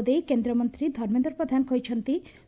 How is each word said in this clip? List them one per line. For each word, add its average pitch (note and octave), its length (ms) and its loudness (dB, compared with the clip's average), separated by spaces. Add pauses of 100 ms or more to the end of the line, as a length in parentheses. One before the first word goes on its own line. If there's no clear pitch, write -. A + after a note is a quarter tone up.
ଦେଇ C4 200 2
କେନ୍ଦ୍ରମନ୍ତ୍ରୀ A#3+ 640 0 (120)
ଧର୍ମେନ୍ଦ୍ର A#3+ 400 0
ପ୍ରଧାନ C4+ 260 2
କହିଛନ୍ତି, B3 500 -2 (340)